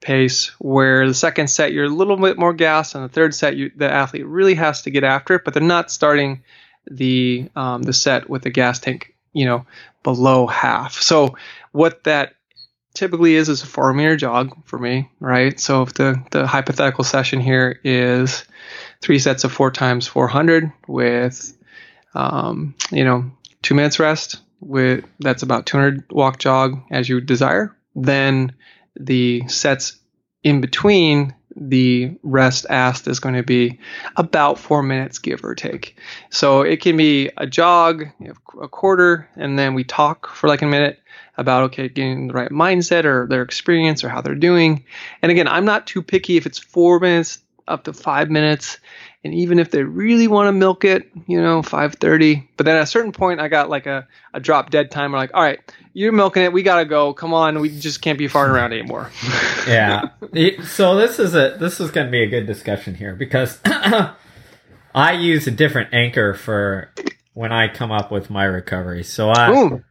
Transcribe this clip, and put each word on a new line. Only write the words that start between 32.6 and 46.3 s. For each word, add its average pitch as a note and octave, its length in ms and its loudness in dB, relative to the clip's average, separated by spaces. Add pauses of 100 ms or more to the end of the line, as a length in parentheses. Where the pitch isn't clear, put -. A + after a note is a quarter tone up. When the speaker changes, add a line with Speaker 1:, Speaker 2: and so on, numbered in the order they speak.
Speaker 1:
asked B2+ 380 0
is C3 120 -4
gonna B2+ 240 -4
be B2 360 0 (360)
about D3+ 420 0
four D3 240 0
minutes, C3+ 380 -4
give - 260 -8
or A#1+ 80 -8
take. - 440 -12 (340)
So C#3 300 4
it D#3+ 200 0
can E3 160 2
be C#3+ 400 2
a - 80 -8
jog, E3 600 2 (140)
you G#2 100 -18
know, - 320 -20
a D3 60 -14
quarter, F3+ 680 2
and C#3 220 -4
then C3+ 180 0
we B2+ 80 -4
talk D3 500 -2
for, - 140 -4
like, C#3+ 160 2
a D3+ 40 2
minute C#3+ 320 0 (360)
about, B2+ 300 0
okay, C3 240 -6
getting C3 380 -6
the B2 60 -10
right B2+ 180 -4
mindset E3+ 540 2
or B2+ 220 0
their C3 160 0
experience D#3+ 600 0
or B2+ 60 -6
how B2 120 -8
they're C#3+ 140 -6
doing. D#3+ 480 4 (380)
And E3 100 2
again, E3+ 160 2
I'm F3+ 180 0
not G#3 220 0
too F#3 160 -8
picky F#3 340 0